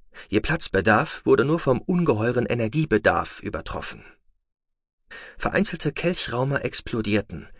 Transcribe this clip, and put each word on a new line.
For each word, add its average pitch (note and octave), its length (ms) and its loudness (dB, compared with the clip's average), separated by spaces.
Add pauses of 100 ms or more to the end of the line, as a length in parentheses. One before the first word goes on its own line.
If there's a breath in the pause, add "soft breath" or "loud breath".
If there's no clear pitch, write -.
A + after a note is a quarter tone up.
(300 loud breath)
Ihr G2+ 140 2
Platzbedarf - 840 0
wurde C3 180 6
nur D#3 160 2
vom C3+ 220 2
ungeheuren B2 640 2
Energiebedarf A2 920 0
übertroffen. - 680 -8 (1300 loud breath)
Vereinzelte - 520 0
Kelchraumer C#3 720 -2
explodierten, G#2 840 -2 (120)